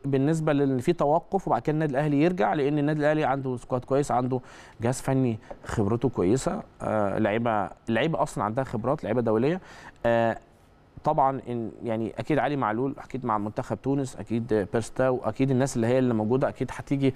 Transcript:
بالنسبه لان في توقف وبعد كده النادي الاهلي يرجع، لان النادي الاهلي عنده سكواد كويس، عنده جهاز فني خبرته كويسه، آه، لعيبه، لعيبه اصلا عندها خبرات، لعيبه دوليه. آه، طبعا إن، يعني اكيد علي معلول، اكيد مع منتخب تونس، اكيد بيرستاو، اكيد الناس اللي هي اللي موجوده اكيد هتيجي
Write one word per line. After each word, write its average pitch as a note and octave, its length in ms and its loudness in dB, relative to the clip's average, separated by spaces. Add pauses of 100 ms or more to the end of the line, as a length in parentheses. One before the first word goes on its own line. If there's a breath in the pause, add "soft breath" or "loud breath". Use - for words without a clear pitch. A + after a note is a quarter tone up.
بالنسبه D3+ 480 2
لان C#3 260 2
في E3+ 140 0
توقف E3 540 0
وبعد A#2+ 140 2
كده D#3 120 0
النادي D#3 180 0
الاهلي C#3+ 300 2
يرجع، F#3 320 2
لان D3 260 2
النادي D3+ 200 0
الاهلي D3+ 260 2
عنده C3 320 -2
سكواد B2 280 -4
كويس، C#3+ 260 0
عنده B2 280 0 (420 loud breath)
جهاز A#2+ 200 0
فني C3 380 0 (260 loud breath)
خبرته A#2 440 0
كويسه، C3 520 0 (200)
آه، G#2 380 0
لعيبه، G#2+ 500 0 (200)
لعيبه B2+ 340 0
اصلا D3 200 -4
عندها A2 200 -2
خبرات، B2 400 -4
لعيبه A#2 180 0
دوليه. A#2+ 400 2 (440 loud breath)
آه، A#2 320 4 (680)
طبعا C#3 460 2
إن، A2+ 220 -4 (120)
يعني A2+ 340 -2
اكيد D3 220 0
علي C#3 160 0
معلول، B2+ 440 0
اكيد B2+ 260 -10
مع A2 120 2
منتخب G#2 440 -4
تونس، C#3 340 -2
اكيد A2 580 0
بيرستاو، B2+ 500 0
اكيد C3+ 280 0
الناس C3 240 0
اللي A2+ 120 2
هي B2+ 120 4
اللي B2 140 2
موجوده A2+ 360 2
اكيد B2+ 260 -6
هتيجي C#3 400 0